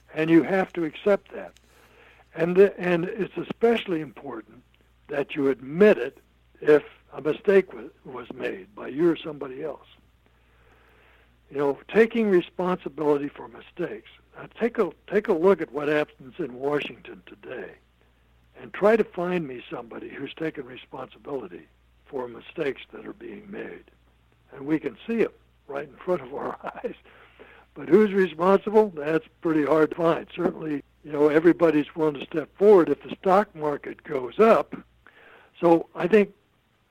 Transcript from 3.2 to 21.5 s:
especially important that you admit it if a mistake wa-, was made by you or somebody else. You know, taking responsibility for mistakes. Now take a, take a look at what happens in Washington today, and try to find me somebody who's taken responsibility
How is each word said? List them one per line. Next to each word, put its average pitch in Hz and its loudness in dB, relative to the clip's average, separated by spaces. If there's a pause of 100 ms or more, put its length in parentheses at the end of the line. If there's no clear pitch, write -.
especially 196 -2
important 123 -16 (460)
that 143 -6
you 139 0
admit 143 2
it 123 -6 (440)
if 147 6 (300)
a 135 -14
mistake 185 2
wa-, - -14 (240)
was 123 -14
made 107 -10
by 117 -12
you 156 0
or 156 0
somebody 143 -12
else. - -12 (1600)
You 135 -10
know, 143 0
taking 220 2
responsibility 151 0
for - -14
mistakes. - -12 (280)
Now - -16 (120)
take 233 -2
a, 180 -2 (160)
take 202 -2
a 220 2
look 170 4
at 156 -8
what 143 -4
happens 147 -2
in 131 -8
Washington 139 -6
today, - -16 (920)
and 123 -18
try 208 2
to 214 0
find 175 -6
me 123 -12
somebody 117 -14
who's 127 -14
taken 151 -10
responsibility 123 -14 (400)